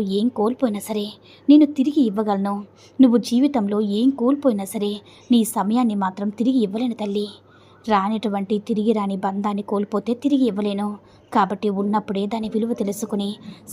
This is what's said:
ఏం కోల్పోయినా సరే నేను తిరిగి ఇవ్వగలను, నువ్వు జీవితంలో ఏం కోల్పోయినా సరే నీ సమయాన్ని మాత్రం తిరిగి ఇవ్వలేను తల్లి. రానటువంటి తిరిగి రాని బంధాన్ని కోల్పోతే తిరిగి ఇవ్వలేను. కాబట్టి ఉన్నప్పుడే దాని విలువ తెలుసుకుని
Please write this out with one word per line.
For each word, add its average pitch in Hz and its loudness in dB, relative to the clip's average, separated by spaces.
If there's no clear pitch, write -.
ఏం 220 2
కోల్పోయినా 220 -2
సరే 214 -6
నేను 302 8
తిరిగి 285 2
ఇవ్వగలను, 202 -2
నువ్వు 240 6
జీవితంలో 233 2
ఏం 240 2
కోల్పోయినా 254 0
సరే 208 -2
నీ 240 4
సమయాన్ని 214 0
మాత్రం 196 -4
తిరిగి 254 2
ఇవ్వలేను 220 -2
తల్లి. 208 -4
రానటువంటి 202 0
తిరిగి 214 0
రాని 196 -2
బంధాన్ని 202 -4
కోల్పోతే 208 -4
తిరిగి 262 2
ఇవ్వలేను. 202 -2
కాబట్టి 208 0
ఉన్నప్పుడే 202 -2
దాని 220 -6
విలువ 226 -2
తెలుసుకుని 202 -4